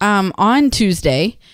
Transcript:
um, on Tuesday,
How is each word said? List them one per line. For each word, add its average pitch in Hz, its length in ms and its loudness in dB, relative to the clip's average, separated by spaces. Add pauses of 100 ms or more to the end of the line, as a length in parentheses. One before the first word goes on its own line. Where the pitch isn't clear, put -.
um, 196 380 0
on 254 320 2
Tuesday, 170 680 -2 (160)